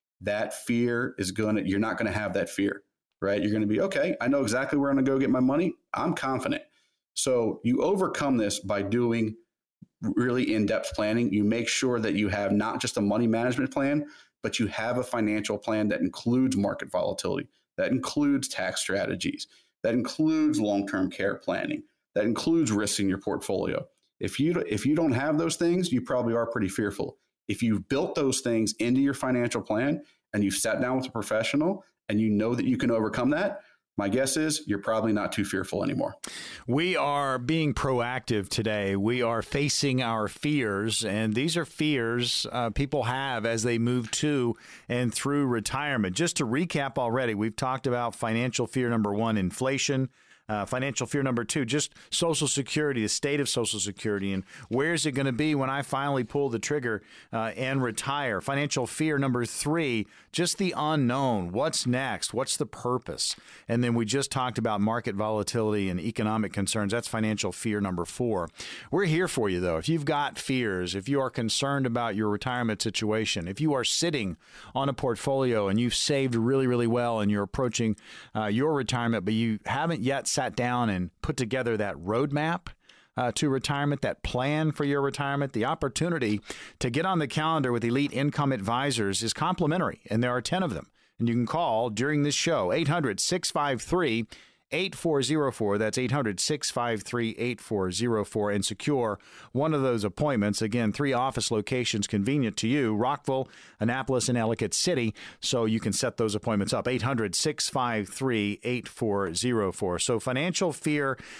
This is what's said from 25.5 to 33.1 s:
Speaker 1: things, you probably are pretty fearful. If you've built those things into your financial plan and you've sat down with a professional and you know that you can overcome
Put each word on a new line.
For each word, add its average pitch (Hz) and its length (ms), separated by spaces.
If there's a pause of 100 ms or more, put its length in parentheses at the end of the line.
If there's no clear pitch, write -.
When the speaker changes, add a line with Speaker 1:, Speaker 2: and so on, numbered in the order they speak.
Speaker 1:
things, 175 340
you 123 100
probably 120 320
are 117 120
pretty 110 240
fearful. - 480 (300)
If 107 160
you've 110 260
built 156 260
those 135 260
things 110 380
into 123 220
your 139 120
financial 120 480
plan 123 400 (320)
and 104 100
you've 95 120
sat 110 260
down 123 160
with 131 100
a - 40
professional 143 720 (240)
and 107 140
you 110 80
know 107 260
that 120 100
you 127 120
can 120 140
overcome 113 400